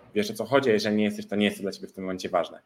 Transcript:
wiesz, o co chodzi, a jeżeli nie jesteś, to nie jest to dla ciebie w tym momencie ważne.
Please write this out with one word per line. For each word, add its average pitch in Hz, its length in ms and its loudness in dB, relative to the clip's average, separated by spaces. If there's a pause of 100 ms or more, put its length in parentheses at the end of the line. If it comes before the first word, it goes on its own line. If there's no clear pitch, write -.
(160)
wiesz, 104 160 0
o - 20 -6
co 110 120 -6
chodzi, 131 240 4
a 107 40 6
jeżeli 104 220 2
nie 107 80 4
jesteś, 104 220 -2
to 101 100 -6
nie 104 100 2
jest 101 120 0
to 98 60 -12
dla 95 80 -4
ciebie - 160 -12
w - 60 -18
tym 95 100 -12
momencie 92 260 -6
ważne. 85 360 -2